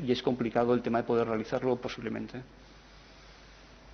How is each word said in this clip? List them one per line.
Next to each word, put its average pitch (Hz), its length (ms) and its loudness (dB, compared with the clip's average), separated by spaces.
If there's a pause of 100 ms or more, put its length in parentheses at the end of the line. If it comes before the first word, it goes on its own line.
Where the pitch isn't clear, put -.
y 123 60 -2
es 123 100 2
complicado 120 540 2
el 123 80 2
tema 117 160 0
de 117 60 0
poder 117 240 2
realizarlo 120 480 0
posiblemente. 113 640 -8 (1500)